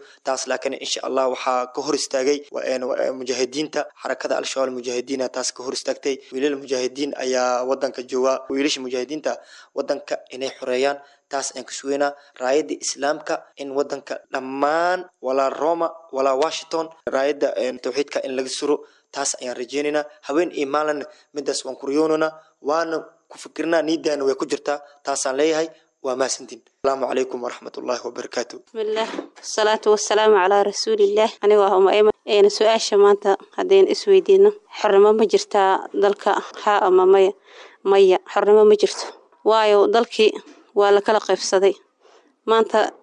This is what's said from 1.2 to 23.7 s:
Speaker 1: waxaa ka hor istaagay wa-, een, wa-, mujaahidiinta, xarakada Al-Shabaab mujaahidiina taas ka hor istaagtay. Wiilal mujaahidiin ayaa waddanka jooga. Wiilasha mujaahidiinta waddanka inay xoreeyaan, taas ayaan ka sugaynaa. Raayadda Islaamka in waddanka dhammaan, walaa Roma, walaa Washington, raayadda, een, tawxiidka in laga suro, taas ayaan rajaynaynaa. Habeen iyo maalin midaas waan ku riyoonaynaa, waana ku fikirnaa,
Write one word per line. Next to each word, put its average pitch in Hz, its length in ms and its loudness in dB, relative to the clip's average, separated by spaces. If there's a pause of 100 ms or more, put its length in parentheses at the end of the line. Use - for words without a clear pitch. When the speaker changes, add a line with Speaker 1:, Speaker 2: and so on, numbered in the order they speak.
Speaker 1:
waxaa 127 380 -2
ka - 140 -10
hor 143 140 -2
istaagay 139 420 -2 (100)
wa-, 127 160 -10
een, 127 200 -4
wa-, 131 280 -4
mujaahidiinta, 131 680 -6 (100)
xarakada 131 460 -6
Al-Shabaab 131 340 -4
mujaahidiina 127 580 -6
taas 127 220 -8
ka 127 120 -14
hor 135 100 -8
istaagtay. 135 420 -6 (140)
Wiilal 139 260 -4
mujaahidiin 131 580 -6
ayaa 127 540 -2
waddanka 131 360 -4
jooga. 131 300 -2 (140)
Wiilasha 139 340 -2
mujaahidiinta 127 500 -6 (420)
waddanka 139 420 -6 (120)
inay 131 220 -10
xoreeyaan, 131 480 -2 (280)
taas 135 260 -6
ayaan 127 160 -12
ka - 80 -16
sugaynaa. 139 360 -4 (260)
Raayadda 143 420 -2
Islaamka 151 560 -6 (180)
in 139 220 -12
waddanka 143 400 -6 (140)
dhammaan, 143 720 -2 (180)
walaa 135 320 -2
Roma, 165 420 -2 (200)
walaa 135 240 0
Washington, 160 520 -4 (160)
raayadda, 139 520 -2
een, 123 240 -4
tawxiidka 135 440 -4
in 131 120 -8
laga 127 140 -6
suro, 147 260 -2 (340)
taas 139 260 -6
ayaan 123 220 -10
rajaynaynaa. 147 480 -4 (140)
Habeen 160 320 -2
iyo 147 160 -6
maalin 151 340 -2 (300)
midaas 143 340 -6
waan 131 100 -10
ku 139 120 -16
riyoonaynaa, 156 440 0 (280)
waana 160 380 -4 (300)
ku - 100 -20
fikirnaa, 165 440 -4